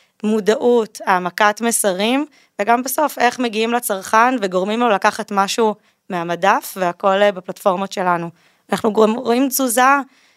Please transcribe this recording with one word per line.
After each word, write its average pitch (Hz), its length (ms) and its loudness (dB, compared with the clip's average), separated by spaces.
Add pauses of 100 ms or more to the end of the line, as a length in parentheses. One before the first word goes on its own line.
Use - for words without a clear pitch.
(240)
מודעות, 220 800 0
העמקת 196 560 0
מסרים, 226 640 0 (360)
וגם 233 220 0
בסוף 269 360 -4
איך 240 200 0
מגיעים 226 340 -2
לצרכן 226 680 0
וגורמים 196 380 -2
לו 240 100 2
לקחת 208 420 0
משהו 208 440 0 (340)
מהמדף, 180 640 -2
והכל, 190 460 0
אה, 208 100 4
בפלטפורמות 190 600 -4
שלנו. 175 380 -2 (420)
אנחנו 208 220 -2
גם 214 220 4
רואים 247 320 0
תזוזה 254 480 2 (420)